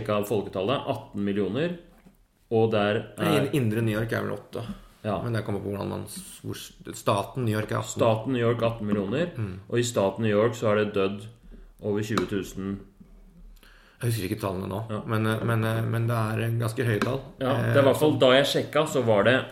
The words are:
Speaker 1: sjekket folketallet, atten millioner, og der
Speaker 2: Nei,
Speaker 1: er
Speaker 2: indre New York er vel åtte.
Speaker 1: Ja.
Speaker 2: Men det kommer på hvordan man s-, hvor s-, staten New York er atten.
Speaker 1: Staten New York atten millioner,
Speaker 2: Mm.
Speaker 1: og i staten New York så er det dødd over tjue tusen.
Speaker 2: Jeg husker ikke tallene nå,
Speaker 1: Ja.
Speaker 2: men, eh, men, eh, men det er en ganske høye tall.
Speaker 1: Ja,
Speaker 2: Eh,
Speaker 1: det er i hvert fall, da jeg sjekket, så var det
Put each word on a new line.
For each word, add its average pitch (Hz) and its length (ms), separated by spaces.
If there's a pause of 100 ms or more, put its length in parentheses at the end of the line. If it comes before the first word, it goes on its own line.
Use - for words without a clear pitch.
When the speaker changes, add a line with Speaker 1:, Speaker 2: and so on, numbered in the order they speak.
Speaker 1:
sjekket 104 240
folketallet, 101 580
atten 101 380
millioner, 104 540 (720)
og 113 200
der 104 380 (100)
Speaker 2:
Nei, 160 220
Speaker 1:
er 139 140
Speaker 2:
indre 113 280
New 113 160
York 117 140
er 107 100
vel 101 140
åtte. - 260 (400)
Speaker 1:
Ja. 104 200
Speaker 2:
Men 117 120
det 107 100
kommer 101 160
på 101 120
hvordan 98 160
man 98 180
s-, - 380
hvor 107 100
s-, - 180 (220)
staten 113 500
New 110 80
York 107 200
er 113 80
atten. - 180
Speaker 1:
Staten 113 340
New 123 80
York 113 220
atten 113 240
millioner, 104 500
Speaker 2:
Mm. 95 200 (120)
Speaker 1:
og 120 100
i 120 40
staten 110 400
New 110 80
York 110 240
så 117 160
er 107 140
det 104 100
dødd 101 300 (580)
over 104 240
tjue 98 240
tusen. 95 460 (1200)
Speaker 2:
Jeg 117 120
husker 98 160
ikke 101 120
tallene 95 280
nå, 98 100 (120)
Speaker 1:
Ja. 107 160
Speaker 2:
men, 110 200
eh, 110 180
men, 113 200
eh, 113 180
men 113 240
det 117 100
er 110 280
en 117 160
ganske 117 260
høye 107 140
tall. 131 200 (200)
Speaker 1:
Ja, 131 160
Speaker 2:
Eh, 117 160
Speaker 1:
det 131 40
er 139 60
i 135 100
hvert - 60
fall, 151 200
da 127 180
jeg 139 80
sjekket, 147 440
så 135 160
var 107 200
det 123 280